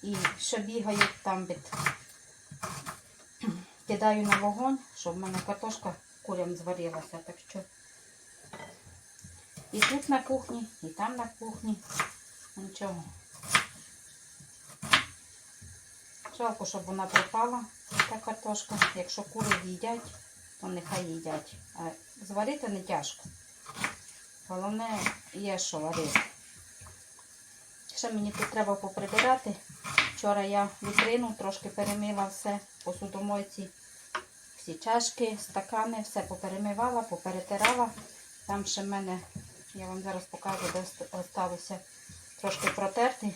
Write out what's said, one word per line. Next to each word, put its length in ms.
І 120
ще 180
бігаю 500
там 220
від, 280
<clears throat> 120
кидаю 360
на 140
вогонь, 420
щоб 180
в 40
мене 280
картошка 480
курям 340
зварилася. 720
Так 100
що... 100
і 80
тут 300
на 120
кухні, 460
і 40
там 280
на 140
кухні. 380
Нічого. 480
Жалко, 280
щоб 180
вона 220
пропала, 600
та 80
картошка. 600
Якщо 280
кури 260
їдять, 460
то 60
нехай 380
їдять. 500
А 140
зварити 420
не 120
тяжко. 440
Головне 480
є, 260
що 200
варити. 400
Ще 160
мені 200
тут 180
треба 260
поприбирати. 800
Вчора 280
я 260
вітрину 540
трошки 320
перемила 560
все, 340
посудомойці, 840
всі 160
чашки, 680
стакани, 600
все 200
поперемивала, 800
поперетирала. 880
Там 180
ще 160
в 60
мене, 320
я 120
вам 160
зараз 220
покажу, 400
де 60
ост-, 400
осталося 600
трошки 260
протерти. 680